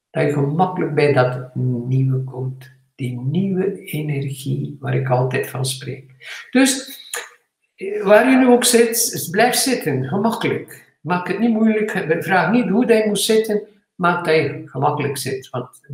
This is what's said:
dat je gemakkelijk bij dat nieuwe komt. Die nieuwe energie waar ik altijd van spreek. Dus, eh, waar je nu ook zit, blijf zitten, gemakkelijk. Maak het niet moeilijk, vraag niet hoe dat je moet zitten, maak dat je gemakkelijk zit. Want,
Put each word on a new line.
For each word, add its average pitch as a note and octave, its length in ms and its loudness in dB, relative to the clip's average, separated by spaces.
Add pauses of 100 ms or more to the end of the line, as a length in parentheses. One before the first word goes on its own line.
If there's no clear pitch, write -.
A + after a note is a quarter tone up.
(100)
dat D#3 120 -2
je C#3+ 100 2
gemakkelijk D3+ 640 0
bij D3 180 4
dat - 420 0
nieuwe C3 680 0
komt. C3 460 -10 (240)
Die B2 260 -6
nieuwe F#3 640 -2
energie C#3 960 -6
waar C3 140 -4
ik C3 140 -2
altijd - 400 0
van C3 160 -6
spreek. - 460 -10 (400)
Dus, - 500 0 (760)
eh, G#3 280 -6
waar G#3+ 280 6
je C4 60 6
nu B3+ 120 6
ook A#3+ 160 6
zit, - 680 2
blijf G3+ 240 2
zitten, C#3 500 -2
gemakkelijk. F#3+ 960 -4
Maak F3 280 -4
het - 100 -4
niet A#3 140 2
moeilijk, G#3+ 680 0
vraag E3+ 340 2
niet A#3 160 2
hoe G#3+ 180 2
dat A3 160 6
je G#3+ 60 0
moet G3+ 120 0
zitten, A3 420 2 (320)
maak E3+ 300 0
dat D#3+ 100 2
je C3+ 300 0
gemakkelijk C#3 520 -2
zit. C3 340 -8
Want, - 300 -12 (140)